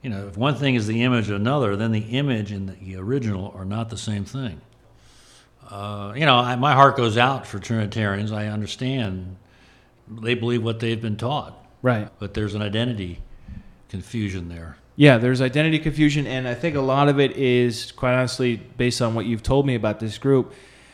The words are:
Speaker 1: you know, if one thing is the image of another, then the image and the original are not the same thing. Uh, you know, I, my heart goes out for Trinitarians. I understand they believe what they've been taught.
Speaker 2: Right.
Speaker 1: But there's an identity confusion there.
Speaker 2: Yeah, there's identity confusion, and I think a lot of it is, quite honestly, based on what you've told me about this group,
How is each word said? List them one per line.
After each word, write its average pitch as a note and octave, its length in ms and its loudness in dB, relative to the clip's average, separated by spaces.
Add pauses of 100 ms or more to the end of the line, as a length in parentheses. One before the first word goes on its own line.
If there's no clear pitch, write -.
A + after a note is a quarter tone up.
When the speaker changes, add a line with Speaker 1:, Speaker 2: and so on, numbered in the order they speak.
Speaker 1:
you C3 80 -6
know, G2+ 160 -6
if F#2+ 100 -12
one C3+ 180 2
thing C#3 200 0
is G#2+ 120 2
the A2+ 160 0
image B2 280 2
of G2+ 60 0
another, A2 400 2
then A2+ 160 0
the G#2+ 80 0
image A2+ 520 -2
and F#2+ 160 -6
the F#2 280 -12
original G#2 600 -4
are F#2+ 80 -10
not A2+ 260 -6
the A2+ 80 -10
same G#2 260 -4
thing. A2+ 360 -10 (1080)
Uh, G2+ 480 -10
you D3+ 80 0
know, C3+ 120 6
I, B2 200 2
my C3+ 180 2
heart C3+ 220 8
goes A2+ 200 2
out B2 300 2
for G#2 120 -10
Trinitarians. G#2+ 760 -2
I G#2+ 140 -4
understand G#2 920 -6 (720)
they A2+ 260 -2
believe A#2 280 0
what A2+ 160 -2
they've A2+ 220 -2
been A2 160 -4
taught. B2+ 480 -6 (180)
Speaker 2:
Right. A2+ 260 0 (100)
Speaker 1:
But G2+ 160 -10
there's G#2+ 200 -2
an G#2 80 -4
identity G#2 580 -4 (680)
confusion F#2+ 600 -6
there. E2 280 -14 (180)
Speaker 2:
Yeah, C#3+ 240 8
there's B2 240 2
identity D3+ 360 2
confusion, D3 480 2
and B2+ 220 -4
I A#2+ 60 -2
think D3+ 220 -2
a C#3 40 0
lot C3+ 280 4
of C#3+ 120 4
it C3+ 160 2
is, B2 560 2
quite B2+ 220 0
honestly, B2+ 420 0
based A#2+ 460 -2
on A2+ 120 0
what A2 120 -2
you've A2+ 160 -2
told C#3 240 2
me C3 80 2
about G#2+ 260 -2
this A2 180 -6
group, C3+ 360 2 (400)